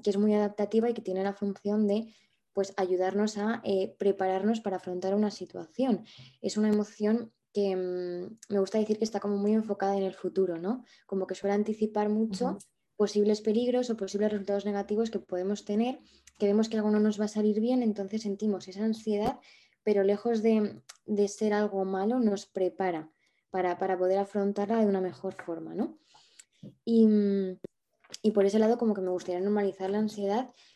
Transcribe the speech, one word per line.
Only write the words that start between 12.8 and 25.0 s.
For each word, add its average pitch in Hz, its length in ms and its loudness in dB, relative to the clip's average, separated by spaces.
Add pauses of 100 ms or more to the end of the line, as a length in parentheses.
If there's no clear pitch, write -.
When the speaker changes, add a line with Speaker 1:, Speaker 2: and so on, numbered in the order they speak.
Speaker 1:
posibles 208 460 2
peligros 240 480 0
o 226 80 -2
posibles 202 340 -2
resultados 202 340 -2
negativos 208 460 -2
que 208 80 -4
podemos 185 460 -6
tener, 233 340 -2 (400)
que 208 80 2
vemos 220 220 4
que 226 80 -2
algo 214 140 2
no 214 80 4
nos 208 200 2
va 214 60 0
a - 20 -6
salir 214 320 2
bien, 247 240 2
entonces 208 400 -2
sentimos 202 440 -2
esa 190 180 -8
ansiedad, 220 540 -2 (440)
pero 202 200 4
lejos 208 400 2
de, 214 380 2 (240)
de 202 220 2
ser 208 260 0
algo 202 320 0
malo, 196 340 0
nos 202 260 2
prepara 180 640 -2 (380)
para, 180 280 0
para 190 200 0
poder 185 220 2
afrontarla 202 600 0
de 214 80 6
una 196 140 2